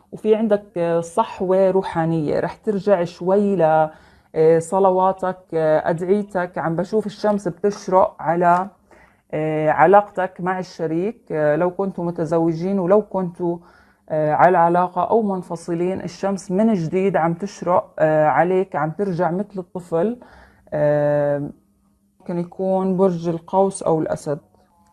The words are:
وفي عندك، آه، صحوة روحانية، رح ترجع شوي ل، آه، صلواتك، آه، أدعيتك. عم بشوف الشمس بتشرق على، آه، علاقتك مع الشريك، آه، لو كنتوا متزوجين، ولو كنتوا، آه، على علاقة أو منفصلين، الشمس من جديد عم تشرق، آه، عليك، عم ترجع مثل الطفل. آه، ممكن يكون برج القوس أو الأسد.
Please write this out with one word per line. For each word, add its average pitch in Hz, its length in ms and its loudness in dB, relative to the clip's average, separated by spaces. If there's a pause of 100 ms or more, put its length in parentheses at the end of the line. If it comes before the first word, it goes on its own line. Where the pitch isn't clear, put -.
(120)
وفي 214 240 2
عندك، 208 280 0 (140)
آه، 170 220 0
صحوة 185 720 0
روحانية، 165 680 -2
رح - 160 -6
ترجع 196 480 0
شوي 196 520 0
ل، 156 340 2 (460)
آه، 160 240 4
صلواتك، 185 800 0 (160)
آه، 156 360 0
أدعيتك. 180 680 -2
عم 165 180 -2
بشوف 208 300 -2
الشمس 202 420 -4
بتشرق 190 720 0
على، 175 480 2 (680)
آه، 156 360 -2
علاقتك 185 680 4
مع 185 200 -4
الشريك، 170 640 -6 (100)
آه، 151 240 0
لو 180 160 0
كنتوا 190 340 -6
متزوجين، 170 720 -2
ولو 190 220 4
كنتوا، 175 560 -6 (520)
آه، 151 240 0
على 170 240 6
علاقة 175 460 2
أو 226 180 0
منفصلين، 180 800 -6
الشمس 190 500 -8
من 220 220 2
جديد 185 420 -2
عم 165 180 0
تشرق، 180 640 -2
آه، 156 260 4
عليك، 180 500 2
عم 156 160 -2
ترجع 175 400 -2
مثل 180 280 -6
الطفل. 180 600 -4 (540)
آه، 147 760 0 (720)
ممكن 175 200 -6
يكون 190 580 -2
برج 175 300 0
القوس 190 560 -2
أو 160 180 0
الأسد. 156 380 -6 (540)